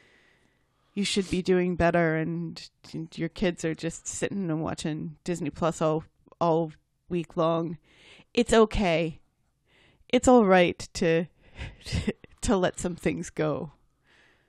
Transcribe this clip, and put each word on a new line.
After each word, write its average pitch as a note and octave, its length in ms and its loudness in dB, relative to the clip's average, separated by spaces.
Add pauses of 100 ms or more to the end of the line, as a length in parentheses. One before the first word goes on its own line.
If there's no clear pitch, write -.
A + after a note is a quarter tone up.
(920)
you G3+ 100 -4
should F#3+ 280 -2
be F#3 100 -2
doing F3+ 340 2
better E3+ 420 2
and, E3 520 -6 (240)
and D#3+ 240 -10
your D#3+ 120 -6
kids F3 360 -2
are D#3+ 100 -4
just - 320 -10
sitting F#3+ 420 -6
and D#3+ 140 -4
watching D#3 600 -8
Disney E3+ 260 -6
Plus D#3+ 320 -2
all, D#3 220 0 (360)
all E3 320 0 (380)
week F3 260 -6
long, E3 420 -2 (560)
it's A#3+ 200 2
okay. F3+ 640 2 (880)
It's B3 200 2
all B3 180 8
right F#3 320 6 (160)
to, E3 320 0 (580)
<laughs> - 580 -8
to B3 140 2
let F3+ 240 0
some F3 160 -6
things E3+ 360 -4
go. D3+ 400 -4 (760)